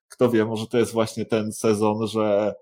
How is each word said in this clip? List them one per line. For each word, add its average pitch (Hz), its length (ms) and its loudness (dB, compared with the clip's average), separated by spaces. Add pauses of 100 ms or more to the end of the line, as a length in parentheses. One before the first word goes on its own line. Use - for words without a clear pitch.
kto 123 220 0
wie, 110 140 4
może 110 220 -6
to 123 120 -2
jest 110 140 2
właśnie 110 320 -2
ten 107 280 -2
sezon, 107 540 0
że 104 560 0